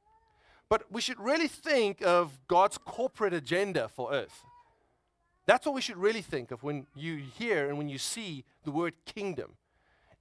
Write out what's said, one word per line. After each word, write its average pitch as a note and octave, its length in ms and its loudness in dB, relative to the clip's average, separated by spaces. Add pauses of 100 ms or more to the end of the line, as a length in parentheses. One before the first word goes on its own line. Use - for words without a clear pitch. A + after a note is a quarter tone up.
(680)
But G3+ 240 0
we A3+ 80 -4
should B3 180 -4
really C#4+ 300 2
think A#3+ 540 2
of F3 440 4
God's F#3 320 6
corporate A3+ 540 -2
agenda E3 560 0
for B2 240 -8
earth. - 320 -4 (1000)
That's A#3 200 4
what C#4+ 80 0
we C4 60 -4
should A3+ 160 -6
really G3+ 260 0
think B2+ 280 -8
of - 120 -12
when C#3+ 320 -6
you D#3 220 -8
hear D3 520 -2
and D3 100 -4
when D3 100 -4
you C3+ 100 -8
see E3+ 460 -6 (180)
the D3+ 80 -8
word D#3+ 340 -4
kingdom. F#3 520 -8 (640)